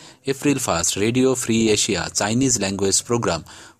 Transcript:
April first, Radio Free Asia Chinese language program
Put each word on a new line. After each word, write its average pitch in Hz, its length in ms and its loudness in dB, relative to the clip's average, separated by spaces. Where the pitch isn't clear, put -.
April 139 300 0
first, 101 420 -2
Radio 127 380 2
Free 113 340 0
Asia 95 460 0
Chinese 117 440 2
language 98 460 0
program 98 400 -2